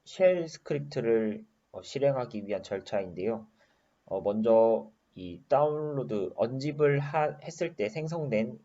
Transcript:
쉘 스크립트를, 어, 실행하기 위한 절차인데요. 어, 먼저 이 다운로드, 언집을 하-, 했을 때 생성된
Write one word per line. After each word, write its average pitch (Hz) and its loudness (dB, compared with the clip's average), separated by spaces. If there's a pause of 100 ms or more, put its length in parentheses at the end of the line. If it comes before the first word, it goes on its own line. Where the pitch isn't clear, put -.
쉘 180 2
스크립트를, 113 -2 (280)
어, 95 -12
실행하기 127 -2
위한 98 -4
절차인데요. 98 -6 (580)
어, 95 -4
먼저 110 6 (240)
이 87 -12
다운로드, 147 0
언집을 143 0
하-, 147 -2
했을 170 -6
때 104 -2
생성된 151 -4